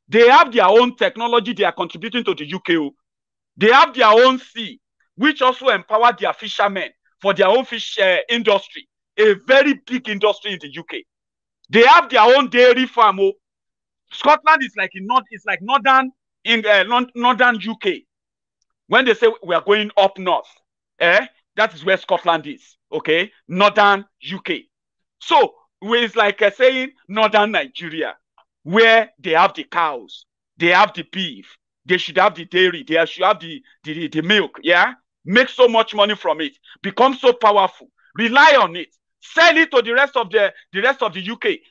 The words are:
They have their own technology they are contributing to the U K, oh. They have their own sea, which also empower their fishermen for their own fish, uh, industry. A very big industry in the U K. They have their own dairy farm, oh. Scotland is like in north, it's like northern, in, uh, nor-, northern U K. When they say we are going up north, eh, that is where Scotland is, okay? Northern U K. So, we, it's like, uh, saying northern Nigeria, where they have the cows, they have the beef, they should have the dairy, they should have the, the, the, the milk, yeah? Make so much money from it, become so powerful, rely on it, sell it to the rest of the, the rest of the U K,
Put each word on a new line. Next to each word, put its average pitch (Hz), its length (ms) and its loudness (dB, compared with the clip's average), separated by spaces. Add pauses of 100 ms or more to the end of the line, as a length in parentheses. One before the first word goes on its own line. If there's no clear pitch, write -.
They 233 200 4
have 277 240 4
their 214 140 2
own 247 300 2
technology 226 580 -4
they 190 100 -4
are 170 80 -2
contributing 190 520 -10
to 190 100 -4
the 147 120 -14
U 180 140 -12
K, 170 160 -2
oh. 147 140 -4 (680)
They 214 160 2
have 277 220 4
their 240 140 2
own 254 300 4
sea, 220 420 -16 (340)
which 294 260 -2
also 254 280 -2
empower 226 500 0
their 185 160 -6
fishermen 196 560 -6 (320)
for 196 100 0
their 190 160 0
own 247 160 2
fish, - 340 -12
uh, 185 200 2 (100)
industry. 214 600 -2 (280)
A 208 180 4 (120)
very 277 400 2
big 247 220 -10
industry 208 440 -4
in - 80 -10
the 147 140 -18
U 160 100 -14
K. 120 200 -14 (680)
They 233 160 4
have 294 240 6
their 240 260 4
own 262 140 0
dairy 247 360 4
farm, 214 340 0
oh. 196 120 0 (800)
Scotland 302 500 0
is 226 140 -10
like 190 180 -8
in 190 120 -14
north, 240 240 -2
it's 214 160 -20
like 185 160 -6
northern, 262 480 0 (340)
in, 220 220 -2
uh, 202 160 4
nor-, 240 320 -2
northern 240 460 0
U 208 200 -12
K. 175 240 -6 (840)
When 247 160 2
they 233 100 0
say 226 180 0 (120)
we 175 100 -4
are 165 80 -2
going 208 340 -2
up 196 220 0
north, 180 320 -4 (480)
eh, 180 260 2 (300)
that 214 180 -2
is 151 120 -20
where 185 120 0
Scotland 170 520 -4
is, - 280 -20 (140)
okay? 160 400 -4 (160)
Northern 202 580 0 (160)
U 165 220 -16
K. - 240 -10 (540)
So, - 340 0 (260)
we, 226 200 -2
it's 226 160 -6
like, 208 260 -2
uh, 202 80 2
saying 262 400 -2 (160)
northern 214 460 0
Nigeria, 156 640 -8 (480)
where 220 460 2 (100)
they 165 100 -10
have 160 240 2
the 156 100 -14
cows, 147 600 -8 (320)
they 165 120 -2
have 185 240 2
the 170 200 -14
beef, 156 440 -12 (300)
they 180 120 -2
should 165 180 -12
have 190 180 0
the 170 120 -18
dairy, 180 360 -2
they 160 240 -2
should 170 160 -10
have 190 160 0
the, 160 240 -18 (220)
the, 156 100 -12
the, 160 140 -10
the 156 140 -6
milk, 185 400 -2
yeah? 175 320 0 (300)
Make 254 260 0
so 247 180 2
much 226 260 -2
money 208 220 0
from 160 240 -6
it, 143 120 -10 (300)
become 233 320 -2
so 254 180 2
powerful, 208 560 -2 (280)
rely 269 440 4
on 170 140 -2
it, 175 140 -14 (320)
sell 330 360 0
it 320 140 0
to 254 120 0
the 220 100 -8
rest 269 240 -2
of 220 140 -4
the, 202 220 0 (200)
the 190 80 -8
rest 269 220 -2
of 214 100 -4
the 180 80 -12
U 208 160 -12
K, 214 240 -6 (100)